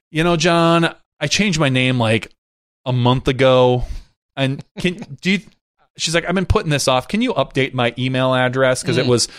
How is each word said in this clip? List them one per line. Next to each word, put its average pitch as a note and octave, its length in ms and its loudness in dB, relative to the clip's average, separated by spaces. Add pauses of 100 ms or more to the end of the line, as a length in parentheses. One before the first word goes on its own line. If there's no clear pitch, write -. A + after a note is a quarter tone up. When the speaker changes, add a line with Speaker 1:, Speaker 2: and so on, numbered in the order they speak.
(120)
Speaker 1:
"You D#3+ 120 -2
know, F3 140 2
John, E3 580 2 (240)
I D3+ 80 -4
changed F#3+ 320 0
my C#3+ 100 2
name, B2+ 300 0
like, A2+ 320 -2 (540)
a B2+ 80 -2
month B2+ 340 2
ago. B2+ 560 4 (520)
And C3+ 280 -4 (160)
can, F3+ 140 -2
<laughs> E3 280 -16
do F#3 100 -2
you," G3 80 0 (580)
she's E3 180 -4
like, E3 100 -2
"I've F3 100 -2
been F#3 100 0
putting G3 260 -2
this C#3 160 0
off. B2+ 200 0
Can G#3 140 -4
you B3 120 -2
update C3+ 400 -2
my B2 240 -2
email C3 360 -2
address? B2+ 480 0
'Cause A#2+ 160 -2
it B2 100 0
Speaker 2:
Mm. - 20 2
Speaker 1:
was A#2+ 180 2 (120)